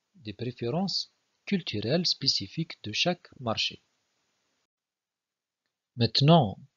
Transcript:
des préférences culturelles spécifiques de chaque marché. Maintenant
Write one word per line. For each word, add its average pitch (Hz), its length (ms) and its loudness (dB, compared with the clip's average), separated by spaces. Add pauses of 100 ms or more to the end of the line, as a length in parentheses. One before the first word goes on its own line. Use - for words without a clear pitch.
(160)
des 110 180 -12
préférences 127 760 -4 (340)
culturelles 160 600 -2
spécifiques - 800 -4
de 107 80 -10
chaque - 360 -2 (120)
marché. 110 420 -4 (2250)
Maintenant 135 600 6 (200)